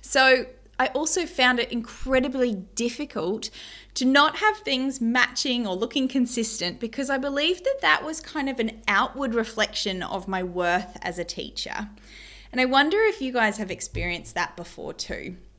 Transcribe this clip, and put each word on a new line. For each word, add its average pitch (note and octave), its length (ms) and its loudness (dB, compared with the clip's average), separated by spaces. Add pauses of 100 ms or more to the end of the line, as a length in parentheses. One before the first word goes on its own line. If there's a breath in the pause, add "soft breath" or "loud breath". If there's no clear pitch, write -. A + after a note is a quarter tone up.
So C4 440 6 (320)
I C4 100 2
also D#4+ 380 0
found B3+ 340 2
it A#3 120 -2
incredibly B3+ 800 0
difficult A3+ 960 -4 (440 loud breath)
to - 100 -2
not C#4+ 340 6
have G#4+ 200 2
things C4+ 420 -2
matching A#3+ 680 2
or F#3 80 -2
looking B3 320 0
consistent A#3 720 0
because B3 300 -4
I C4+ 80 0
believed C#4+ 460 0
that C5+ 180 0
that D#4 220 4
was D#4 160 -6
kind C4+ 300 -4
of C4 100 -4
an A3 280 -2
outward A#3 480 2
reflection G#3+ 680 -2
of F3+ 260 -6
my F#3 160 -2
worth F3+ 580 0
as F3 180 -6
a F3 40 -4
teacher. - 680 -8 (600 loud breath)
And B3 80 -4
I B3+ 60 4
wonder C#4 340 4
if G#4+ 220 2
you C4 100 -4
guys A3 260 2
have G3 140 -6
experienced F3 640 -6
that - 220 -4
before - 360 -12
too. - 440 -10 (220)